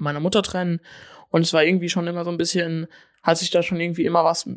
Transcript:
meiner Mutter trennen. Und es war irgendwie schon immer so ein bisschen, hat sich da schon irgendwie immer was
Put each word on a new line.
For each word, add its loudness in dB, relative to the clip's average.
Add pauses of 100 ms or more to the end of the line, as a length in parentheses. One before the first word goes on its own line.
meiner -4
Mutter 2
trennen. -4 (480)
Und 2
es -2
war 6
irgendwie 2
schon -2
immer -6
so -6
ein -4
bisschen, -2 (360)
hat 4
sich -4
da 4
schon -2
irgendwie -2
immer 2
was 0 (120)